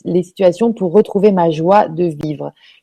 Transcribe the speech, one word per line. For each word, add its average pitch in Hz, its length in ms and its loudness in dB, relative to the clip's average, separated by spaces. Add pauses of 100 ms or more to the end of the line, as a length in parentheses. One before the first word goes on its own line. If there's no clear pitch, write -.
les 180 180 -2
situations 196 520 0
pour 185 180 -4
retrouver 208 400 2
ma 170 180 2
joie 170 380 2
de 160 160 -4
vivre. 147 480 -6 (300)